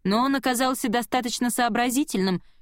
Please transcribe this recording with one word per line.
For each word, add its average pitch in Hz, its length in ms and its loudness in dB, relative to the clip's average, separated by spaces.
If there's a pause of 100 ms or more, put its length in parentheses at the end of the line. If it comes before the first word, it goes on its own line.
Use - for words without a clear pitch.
но 202 160 2
он 277 160 2
оказался 262 540 0
достаточно 240 600 -2
сообразительным, 233 920 0 (200)